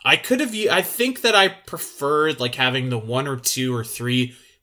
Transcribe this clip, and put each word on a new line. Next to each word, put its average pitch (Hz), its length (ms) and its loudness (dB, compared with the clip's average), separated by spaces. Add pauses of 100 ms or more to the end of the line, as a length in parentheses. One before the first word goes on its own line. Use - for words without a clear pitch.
I - 100 6
could 247 240 0
have 247 160 -2
u-, 214 160 0
I 180 100 4
think 254 400 -2
that 226 140 4
I 190 140 6
preferred, 151 920 -2
like, 123 160 -2
having 127 340 0
the 123 100 -2
one 123 280 -4
or 135 100 -4
two 127 380 -2
or 113 80 -2
three 123 520 -2 (280)